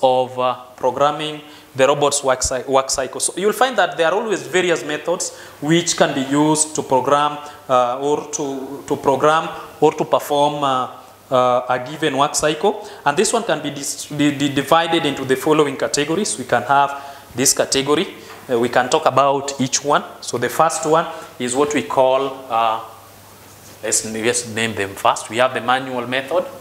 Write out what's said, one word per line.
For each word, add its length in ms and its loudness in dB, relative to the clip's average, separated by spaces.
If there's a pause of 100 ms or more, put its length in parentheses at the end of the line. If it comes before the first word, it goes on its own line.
of, 340 2
uh, 200 0 (180)
programming 680 -2 (360)
the 100 6
robots 380 2
work 180 2
cy-, 240 -4
work 240 2
cycle. 300 -4
So 160 -2
you'll 160 0
find 260 2
that 180 0
there 120 2
are 60 0
always 280 -2
various 420 0
methods 460 -4 (300)
which 360 2
can 160 2
be 100 -2
used 520 2
to 80 -2
program, 560 2 (300)
uh, 320 2
or 320 -2
to, 560 -8
to 80 0
program 520 2 (320)
or 120 6
to 120 -4
perform, 600 0
uh, 260 0 (400)
uh, 380 4
a 100 0 (100)
given 280 -2
work 180 2
cycle. 520 0 (200)
And 100 2
this 160 2
one 120 0
can 180 -2
be 80 -6
dis-, 380 -10
di-, 280 0
di-, 160 -2
divided 540 2
into 180 -4
the 120 2
following 400 2
categories. 600 -2
We 80 -8
can 200 0
have 720 0
this 180 2
category. 540 0 (420)
Uh, 80 2
we 100 2
can 220 2
talk 160 2
about 540 2
each 240 -2
one. 180 2 (180)
So 160 -8
the 120 -2
first 360 2
one 220 2 (320)
is 160 -4
what 180 2
we 120 0
call, 680 2
uh, 300 2 (1000)
let's, 220 -2
let's 440 -2
name 260 -2
them 160 -4
first. 400 -2
We 80 -4
have 160 2
the 60 -2
manual 460 -2
method. 380 -2 (160)